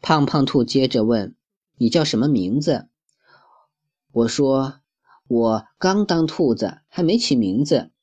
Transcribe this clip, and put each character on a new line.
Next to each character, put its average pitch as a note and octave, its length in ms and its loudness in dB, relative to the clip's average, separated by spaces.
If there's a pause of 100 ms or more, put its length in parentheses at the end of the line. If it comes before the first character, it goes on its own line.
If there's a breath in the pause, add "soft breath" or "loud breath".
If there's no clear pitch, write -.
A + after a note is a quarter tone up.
胖 D3+ 240 2
胖 C#3+ 180 2
兔 B2+ 200 2
接 C3 240 0
着 A#2 160 0
问 A2 320 -2 (420)
：“你 A#2+ 100 2
叫 D#3 160 2
什 B2+ 140 -2
么 B2+ 80 0
名 A#2 340 0
字？” D3 280 -2 (1200 soft breath)
我 A#2 160 0
说 C3+ 540 -2 (480 soft breath)
：“我 A2+ 380 0 (120)
刚 F#3+ 260 0
当 E3 220 0
兔 C#3+ 300 0
子， F#2+ 220 -6 (100)
还 - 160 -4
没 F3 120 2
起 A3+ 200 0
名 A2 280 0
字。” A#2+ 280 -2 (100)